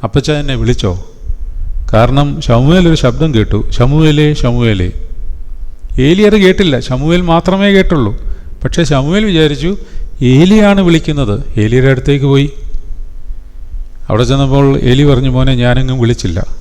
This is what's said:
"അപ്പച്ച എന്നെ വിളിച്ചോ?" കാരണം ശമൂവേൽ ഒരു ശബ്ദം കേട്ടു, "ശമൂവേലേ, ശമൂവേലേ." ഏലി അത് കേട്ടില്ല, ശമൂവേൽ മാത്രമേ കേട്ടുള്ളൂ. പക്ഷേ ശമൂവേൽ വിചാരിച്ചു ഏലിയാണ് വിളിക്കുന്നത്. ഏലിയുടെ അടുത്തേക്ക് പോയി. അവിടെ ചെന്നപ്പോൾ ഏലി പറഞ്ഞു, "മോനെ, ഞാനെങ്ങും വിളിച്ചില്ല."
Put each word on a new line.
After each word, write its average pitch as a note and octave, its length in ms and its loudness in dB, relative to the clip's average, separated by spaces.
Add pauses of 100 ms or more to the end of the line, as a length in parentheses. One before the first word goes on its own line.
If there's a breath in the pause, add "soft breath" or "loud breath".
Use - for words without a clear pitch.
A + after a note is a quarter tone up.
"അപ്പച്ച C#3 240 -2 (120)
എന്നെ C#3 200 -4
വിളിച്ചോ?" A2+ 300 0 (1000)
കാരണം B2 340 2 (200)
ശമൂവേൽ C#3+ 420 4
ഒരു D#3+ 140 2
ശബ്ദം C3+ 320 0
കേട്ടു, G#2+ 240 0 (180)
"ശമൂവേലേ, D3 500 4 (140)
ശമൂവേലേ." A#2 480 0 (1160)
ഏലി F#3 220 2
അത് G#3 140 4
കേട്ടില്ല, F#3 320 2 (120)
ശമൂവേൽ D3+ 340 0 (100)
മാത്രമേ F#3+ 440 0
കേട്ടുള്ളൂ. D#3 360 2 (520 loud breath)
പക്ഷേ - 180 -2 (100)
ശമൂവേൽ D3+ 400 0
വിചാരിച്ചു D#3 400 0 (640 loud breath)
ഏലിയാണ് G3+ 520 4
വിളിക്കുന്നത്. C#3+ 480 0 (280)
ഏലിയുടെ B2+ 300 2
അടുത്തേക്ക് C#3 400 0
പോയി. C#3 160 2 (1600)
അവിടെ G#2+ 200 0
ചെന്നപ്പോൾ C#3 360 2 (240)
ഏലി C3 200 4
പറഞ്ഞു, C3+ 280 2
"മോനെ, C3 160 2 (100)
ഞാനെങ്ങും B2+ 400 0
വിളിച്ചില്ല." G#2 360 -2 (220)